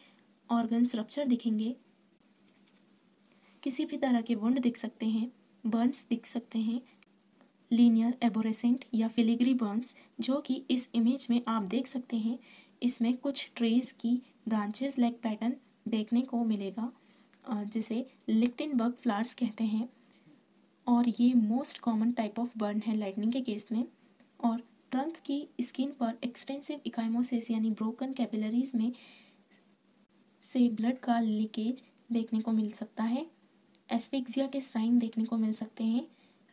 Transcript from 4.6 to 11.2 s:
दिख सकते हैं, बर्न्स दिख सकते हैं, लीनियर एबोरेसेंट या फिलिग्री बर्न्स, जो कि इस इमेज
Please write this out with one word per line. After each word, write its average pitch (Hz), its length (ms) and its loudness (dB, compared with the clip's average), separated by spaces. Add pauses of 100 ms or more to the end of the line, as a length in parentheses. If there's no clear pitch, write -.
दिख 240 160 2
सकते - 300 -6
हैं, 220 260 0 (340)
बर्न्स 226 440 2
दिख 240 160 -2
सकते - 320 -6
हैं, 226 220 0 (920)
लीनियर 233 500 6
एबोरेसेंट 226 640 2 (100)
या 226 140 2
फिलिग्री 233 460 4
बर्न्स, 226 400 -2 (260)
जो 262 200 0
कि 269 300 -4
इस 247 240 0
इमेज 240 360 2